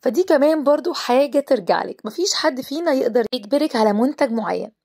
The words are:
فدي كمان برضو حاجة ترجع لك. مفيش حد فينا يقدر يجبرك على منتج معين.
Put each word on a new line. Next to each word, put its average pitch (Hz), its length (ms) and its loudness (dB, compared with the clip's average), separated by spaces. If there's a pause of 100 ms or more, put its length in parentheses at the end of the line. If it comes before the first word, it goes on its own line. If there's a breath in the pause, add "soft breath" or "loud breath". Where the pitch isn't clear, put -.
فدي 311 220 0
كمان 311 400 2
برضو 294 300 2
حاجة 269 460 2
ترجع 208 440 0
لك. - 220 -12
مفيش 349 280 -4
حد 269 280 -2
فينا 320 320 -2
يقدر 247 400 0
يجبرك 277 420 -2
على 214 180 4
منتج 247 380 0
معين. 190 400 -4 (140)